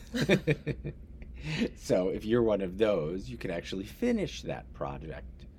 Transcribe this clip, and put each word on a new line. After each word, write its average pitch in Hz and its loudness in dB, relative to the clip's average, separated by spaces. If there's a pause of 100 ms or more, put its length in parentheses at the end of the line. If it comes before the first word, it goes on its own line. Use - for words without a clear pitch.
(140)
<laughs> 240 0 (1500)
So 95 2
if 107 -4
you're 117 6
one 104 4
of 92 -2
those, 98 2
you 120 -8
can - -4
actually 95 -4
finish 214 -2
that 64 -6
project 69 -8 (140)